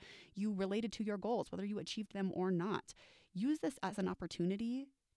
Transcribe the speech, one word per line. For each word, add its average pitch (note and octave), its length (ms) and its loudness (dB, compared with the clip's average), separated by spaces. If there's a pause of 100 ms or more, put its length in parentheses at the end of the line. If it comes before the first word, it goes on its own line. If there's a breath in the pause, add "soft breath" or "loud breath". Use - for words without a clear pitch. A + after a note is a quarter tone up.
(340 loud breath)
you G#3 160 0
related G3 420 0
to A3 120 -2
your G#3 140 0
goals, G#3 340 0
whether F#3+ 140 -4
you G#3 120 -2
achieved - 360 -6
them G3 200 0
or F#3 160 2
not. F3+ 440 0 (400 loud breath)
Use C4 240 2
this D4 240 0
as G3+ 160 0
an F#3+ 100 2
opportunity G3+ 800 0 (280)